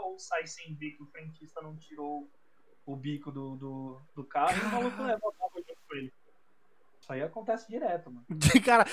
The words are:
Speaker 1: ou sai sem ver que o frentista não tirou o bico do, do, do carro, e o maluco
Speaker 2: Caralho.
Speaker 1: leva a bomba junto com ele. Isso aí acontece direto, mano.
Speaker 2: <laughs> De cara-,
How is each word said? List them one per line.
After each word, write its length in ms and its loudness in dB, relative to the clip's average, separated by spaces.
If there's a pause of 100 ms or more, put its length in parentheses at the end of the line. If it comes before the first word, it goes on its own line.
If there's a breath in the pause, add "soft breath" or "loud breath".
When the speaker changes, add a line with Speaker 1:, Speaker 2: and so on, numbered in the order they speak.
Speaker 1:
ou 140 -6
sai 280 -4
sem 280 -12
ver 180 -10
que 100 -18
o 40 -18
frentista 560 -14
não 140 -12
tirou 520 -8 (580)
o 100 -6
bico 360 -6
do, 240 -8
do, 440 -10 (140)
do 100 -10
carro, 320 2
e 100 0
o 40 0
maluco 260 2
Speaker 2:
Caralho. 180 -2
Speaker 1:
leva 140 0
a 100 -2
bomba 280 -4
junto 220 -16
com 80 -10
ele. 160 -8 (880)
Isso 120 -8
aí 100 -2
acontece 460 -2
direto, 420 -2
mano. 160 -14
Speaker 2:
<laughs> 40 -8
De 300 8
cara-, 320 10